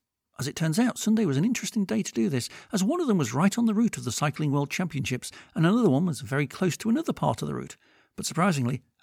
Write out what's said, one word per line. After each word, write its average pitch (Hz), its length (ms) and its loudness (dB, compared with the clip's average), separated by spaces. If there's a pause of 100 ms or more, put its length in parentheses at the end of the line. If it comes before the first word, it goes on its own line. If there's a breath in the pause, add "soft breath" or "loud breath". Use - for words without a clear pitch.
(400)
As 131 80 -4
it 147 80 -6
turns 160 220 0
out, 240 220 0
Sunday 220 260 2
was 139 120 2
an 147 60 4
interesting 220 420 -2
day 214 180 -2
to - 100 -10
do 226 160 0
this, 131 200 -2 (220 loud breath)
as 185 120 0
one 320 180 2
of 320 60 -2
them 208 100 4
was 123 160 0
right 165 240 2
on 233 80 2
the 220 80 2
route 220 240 2
of 127 60 -8
the 120 80 -4
Cycling 151 400 -2
World 143 180 0
Championships, 139 600 -4 (240 loud breath)
and 160 100 4
another 214 240 4
one 143 160 4
was 160 160 -2
very 135 240 -2
close 156 320 -2
to - 120 -2
another 285 240 0
part 139 280 -2
of 151 60 -4
the 143 80 -4
route. 65 200 -10 (400)
But - 120 -6
surprisingly, 143 560 0 (200)